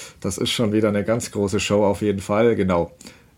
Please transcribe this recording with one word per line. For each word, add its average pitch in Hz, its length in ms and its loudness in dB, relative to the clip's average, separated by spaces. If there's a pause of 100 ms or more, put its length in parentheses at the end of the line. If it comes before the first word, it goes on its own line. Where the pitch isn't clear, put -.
(200)
das - 180 -6
ist 120 120 -2
schon 107 220 0
wieder 107 160 2
eine 101 160 0
ganz 117 260 -2
große 101 300 0
Show 104 240 2
auf 101 160 2
jeden 101 200 0
Fall. 107 360 2
Genau. 92 340 0 (480)